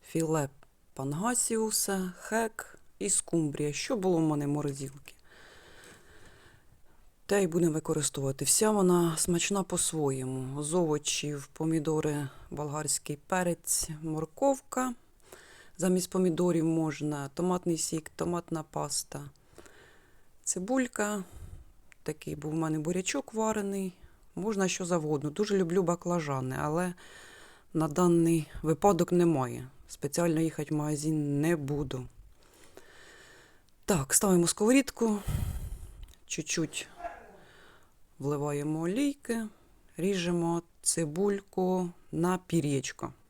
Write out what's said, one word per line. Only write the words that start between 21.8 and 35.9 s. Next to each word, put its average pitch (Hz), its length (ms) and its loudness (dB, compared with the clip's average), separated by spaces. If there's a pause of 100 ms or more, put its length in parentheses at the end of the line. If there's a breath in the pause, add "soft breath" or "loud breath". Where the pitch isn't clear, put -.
Такий 156 340 -8
був 151 160 -6
в - 20 -4
мене 160 240 -2
бурячок 180 560 -4
варений. 202 580 -2 (420 soft breath)
Можна 196 340 0
що 185 160 -4
завгодно. 151 460 0
Дуже 196 280 0
люблю 185 240 2
баклажани, 151 760 0
але 170 340 0 (800 loud breath)
на 160 140 2
даний 165 580 4 (160 loud breath)
випадок 170 500 4
немає. 131 560 2 (200)
Спеціально 160 520 0
їхати 156 340 -2
в 151 40 0
магазин 147 640 0
не 165 160 2
буду. 135 500 -4 (1800 loud breath)
Так, 156 300 2
ставимо 180 320 6
сковорідку. 226 720 2 (1080 loud breath)